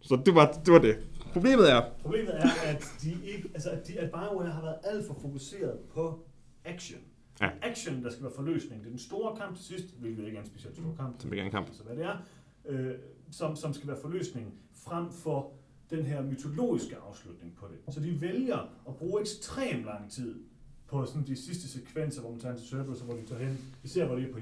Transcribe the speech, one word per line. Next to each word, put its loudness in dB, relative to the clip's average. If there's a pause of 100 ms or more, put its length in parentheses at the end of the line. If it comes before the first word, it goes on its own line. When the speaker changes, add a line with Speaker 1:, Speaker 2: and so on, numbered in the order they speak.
Speaker 1:
Så 4
det 10
var, 12 (140)
det 12
var 12
det. 10 (360)
Problemet 10
er 8 (200)
Speaker 2:
Problemet -2
er, 6 (180)
at 0 (180)
de -2 (140)
ikke, -8
altså, -6
at -8
de, -8
at -4
BioWare -4
har -6
været -6
alt -4
for -10
fokuseret -8 (160)
på -4 (380)
action. -12 (400)
Speaker 1:
Ja. 0 (120)
Speaker 2:
Action, -4
der -4
skal -12
være -8
forløsning. -4
Det -14
er -12
den -10
store -4
kamp -8
til -16
sidst, -10 (140)
hvilket -6
ikke -8
er -10
en -12
specielt -16
stor -6
kamp. -8
Speaker 1:
Som -4
ikke -2
er -4
en -4
kamp. -2
Speaker 2:
Så -18
hvad -10
det -4
er, -4 (520)
øh, -4 (400)
som, -4
som -4
skal -10
være -6
forløsning, -8 (300)
frem -6
for -4 (400)
den -2
her -2
mytologiske -2 (120)
afslutning -16
på -14
det. -12
Så -6
de -2
vælger 0 (300)
at -10
bruge -2
ekstremt -4
lang -10
tid -8 (540)
på -2
sådan -4
de -4
sidste -8
sekvenser, -6
hvor -10
man -10
tager -6
hen -8
til -16
Cerberus, -6
og -12
hvor -6
de -8
tager -8
hen. -2 (240)
Vi -10
ser, 2
hvor -2
det -2
er -8
på -10